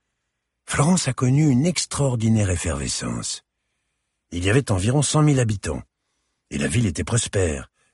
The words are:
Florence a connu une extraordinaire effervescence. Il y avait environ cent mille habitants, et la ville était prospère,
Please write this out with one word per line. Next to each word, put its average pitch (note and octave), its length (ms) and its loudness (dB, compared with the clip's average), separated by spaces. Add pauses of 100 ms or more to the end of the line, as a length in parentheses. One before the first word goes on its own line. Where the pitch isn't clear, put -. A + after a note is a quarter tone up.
(680)
Florence E3+ 400 2
a C3 80 -2
connu C#3 340 2
une C3 160 4
extraordinaire A2+ 840 0
effervescence. C2 960 -6 (880)
Il F2 120 -4
y G2 60 2
avait B2 220 2
environ A#2+ 300 0
cent D3+ 200 2
mille D3 160 4
habitants, F#2+ 440 -2 (680)
et C#2+ 80 -6
la A2 80 -2
ville A2+ 180 0
était E2+ 200 -2
prospère, F2 640 -2 (240)